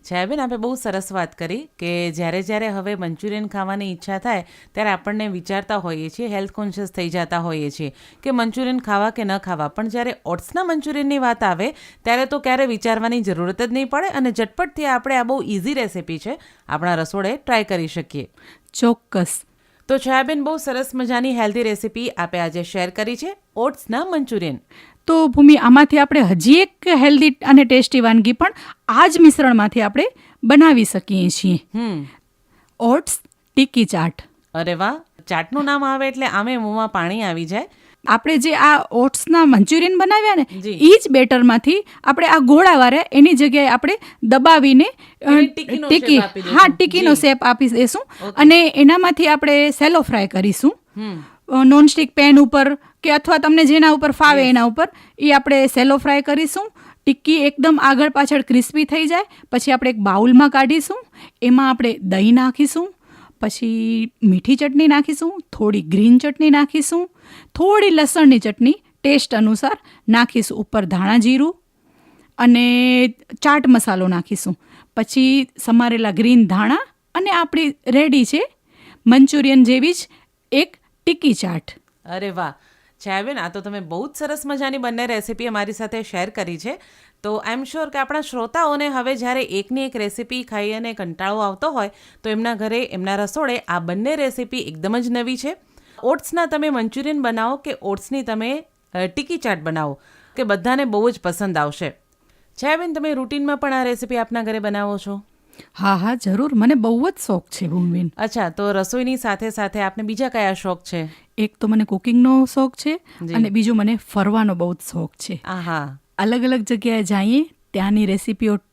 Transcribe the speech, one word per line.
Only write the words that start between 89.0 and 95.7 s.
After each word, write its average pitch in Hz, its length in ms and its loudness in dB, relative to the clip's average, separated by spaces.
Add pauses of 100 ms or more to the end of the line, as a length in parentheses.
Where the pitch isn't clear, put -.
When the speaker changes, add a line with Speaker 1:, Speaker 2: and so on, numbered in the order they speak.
Speaker 1:
જ્યારે 247 260 -6
એકની 254 440 -6
એક 262 100 -12
રેસીપી 233 480 -8
ખાઈ 208 280 -8
અને 226 220 -10
કંટાળો 190 460 -8
આવતો 208 320 -4
હોય 208 200 -6 (320)
તો 220 60 -8
એમના 226 260 -4
ઘરે, 220 280 -6
એમના 196 320 -8
રસોડે 240 440 -6
આ 175 200 -8
બંને 196 360 -6
રેસીપી 254 440 -6
એકદમ 180 400 -6
જ 240 120 -6
નવી 240 260 -6
છે. 277 180 -10 (480)